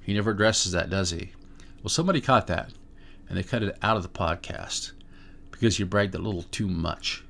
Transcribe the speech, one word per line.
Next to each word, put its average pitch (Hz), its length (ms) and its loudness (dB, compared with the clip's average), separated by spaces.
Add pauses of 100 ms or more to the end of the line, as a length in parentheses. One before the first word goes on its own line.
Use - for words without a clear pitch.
He 101 120 -2
never 104 180 4
addresses 104 400 6
that, 87 180 2
does 92 220 2
he? 87 200 -6 (520)
Well, 107 60 -4
somebody 175 320 4
caught 123 260 6
that, - 240 -2 (560)
and 90 100 -2
they 92 60 0
cut 110 200 0
it 98 180 -2
out 110 160 4
of 92 60 -2
the - 60 -8
podcast - 840 -4 (580)
because 113 260 2
you 101 80 0
bragged 101 300 2
a 85 40 -4
little 92 240 -2
too 104 260 -2
much. 82 600 -2